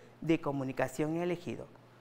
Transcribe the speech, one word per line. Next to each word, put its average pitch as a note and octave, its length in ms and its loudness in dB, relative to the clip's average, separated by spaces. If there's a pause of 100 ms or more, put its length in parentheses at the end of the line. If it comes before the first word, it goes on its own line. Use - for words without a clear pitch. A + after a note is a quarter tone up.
(220)
de D#3 200 4
comunicación C#3 760 0
elegido. F3 480 -2 (360)